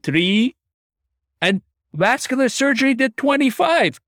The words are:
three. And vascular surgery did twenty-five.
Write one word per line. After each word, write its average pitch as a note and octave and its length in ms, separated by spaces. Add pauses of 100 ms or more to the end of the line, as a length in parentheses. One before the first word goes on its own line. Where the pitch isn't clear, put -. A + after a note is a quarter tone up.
three. F#3 520 (840)
And F#3+ 220 (320)
vascular B3+ 540
surgery C4+ 460
did B3+ 220
twenty-five. C#4 920